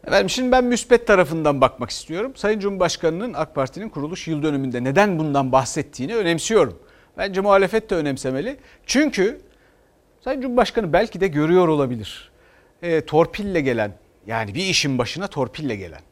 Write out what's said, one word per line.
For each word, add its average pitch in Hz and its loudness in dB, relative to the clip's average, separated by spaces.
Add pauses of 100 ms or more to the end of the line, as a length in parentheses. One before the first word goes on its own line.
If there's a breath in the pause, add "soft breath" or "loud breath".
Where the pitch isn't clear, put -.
Efendim, 190 2
şimdi 254 -2
ben 254 4
müspet 240 2
tarafından 156 4
bakmak 123 0
istiyorum. 208 -8
Sayın 208 -2
Cumhurbaşkanı'nın 185 -2
ak 156 -6
Parti'nin 151 -4
kuruluş 156 -8
yıl 151 -4
dönümünde 135 -2
neden 170 2
bundan 143 0
bahsettiğini 139 -2
önemsiyorum. 170 0 (380 soft breath)
Bence 190 -4
muhalefet 202 4
de 196 0
önemsemeli. 147 -4 (280 soft breath)
Çünkü 240 0 (840 soft breath)
Sayın 262 -4
Cumhurbaşkanı 226 0
belki 175 0
de 196 2
görüyor 165 4
olabilir. 131 -2 (500 soft breath)
E, 165 0
torpille 170 0
gelen, 113 0 (300)
yani 107 -6
bir 185 -2
işin 147 0
başına 151 -4
torpille 135 -4
gelen 87 -14 (100)